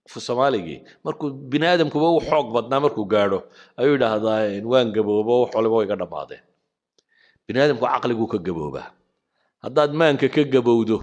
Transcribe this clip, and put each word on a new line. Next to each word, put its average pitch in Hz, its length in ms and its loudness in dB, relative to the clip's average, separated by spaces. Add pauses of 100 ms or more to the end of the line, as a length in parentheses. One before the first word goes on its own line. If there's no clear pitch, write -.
Af 117 120 -12
Soomaaligii, 120 560 -2 (240)
markuu 151 280 -8 (160)
bini 143 220 -2
aadamkuba 160 420 2
u 165 100 2
xoog 147 320 0
badnaa 120 280 0
markuu 139 260 0
gaadho, 101 340 2 (360)
ayuu 139 180 2
yidhaahdaa, 110 480 0 (240)
"Waan 120 260 2
gaboobo, 107 460 0
wax 120 160 0
waliba 113 220 0
way 110 100 2
iga 101 100 -4
dhammaadeen." 82 480 -10 (1080)
Bini 117 100 -2
aadamku 135 260 2
caqliguu 123 420 0
ka 110 100 -4
gaboobaa. 78 500 -8 (760)
Haddaad 147 300 0
maanka 147 360 2
ka 151 140 2
gabowdo, 117 600 2